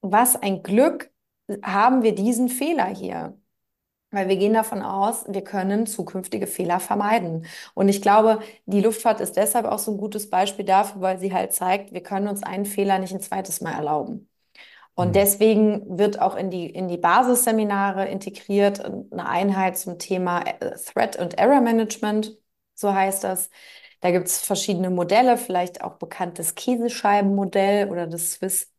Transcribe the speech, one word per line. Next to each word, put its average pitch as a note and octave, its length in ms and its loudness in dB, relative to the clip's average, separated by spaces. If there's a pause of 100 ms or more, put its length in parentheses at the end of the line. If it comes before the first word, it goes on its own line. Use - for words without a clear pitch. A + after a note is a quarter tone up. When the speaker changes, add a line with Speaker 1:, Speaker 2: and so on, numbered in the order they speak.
Speaker 1:
Was G#3+ 340 4
ein F#3+ 280 -4
Glück B3 480 2 (520)
haben A3 400 4
wir G#3+ 120 4
diesen A#3 340 0
Fehler C#4 380 -2
hier. F#3+ 500 -10 (760)
Weil G3 140 -2
wir F#3+ 80 4
gehen G3+ 180 2
davon A3 280 0
aus, G3 480 -2
wir G3 140 -6
können G3+ 440 -2
zukünftige F#3+ 580 -6
Fehler F3+ 360 -2
vermeiden. F#3+ 640 -2 (280)
Und G3 140 2
ich G3+ 140 2
glaube, A3 400 6 (240)
die G3 160 2
Luftfahrt A3 400 2
ist - 160 -4
deshalb A3 280 0
auch - 140 -2
so A3 120 -4
ein G3+ 60 -4
gutes G#3 320 -8
Beispiel G3 360 -2
dafür, G3+ 360 2
weil F#3 180 0
sie F#3 140 -4
halt F#3+ 200 -2
zeigt, F#3+ 400 -2
wir F3+ 100 -10
können G3+ 240 -4
uns G3+ 160 -6
einen F#3+ 220 -6
Fehler G3 340 0
nicht F#3 140 -6
ein G3 80 -8
zweites F#3+ 400 -6
Mal E3 120 -6
erlauben. D3+ 560 -4 (680)
Und F3+ 140 0
Speaker 2:
Mhm. G#2 40 0
Speaker 1:
deswegen G#3 840 4
wird G#3 240 0
auch G3 140 0
in F#3+ 160 -4
die, F3 180 -6
in F#3 200 -6
die F3 80 -4
Basisseminare G3+ 1120 2
integriert G3+ 760 0
eine - 440 -10
Einheit F#3+ 500 0
zum F3 220 -8
Thema, F3+ 420 -2
äh, - 360 -6
Threat - 400 -2
und - 220 -6
Error C4+ 220 6
Management, A3 760 0 (380)
so G3+ 180 0
heißt F#3+ 300 0
das. F#3+ 260 -4 (520)
Da F3+ 100 2
gibt's F3 300 0
verschiedene F#3 480 -2
Modelle, G#3+ 480 4
vielleicht F3+ 460 -4
auch - 140 -10
bekanntes F3 580 -6
Käsescheibenmodell G3+ 1300 2
oder F3 180 -4
das E3+ 260 -6
Swiss - 460 -6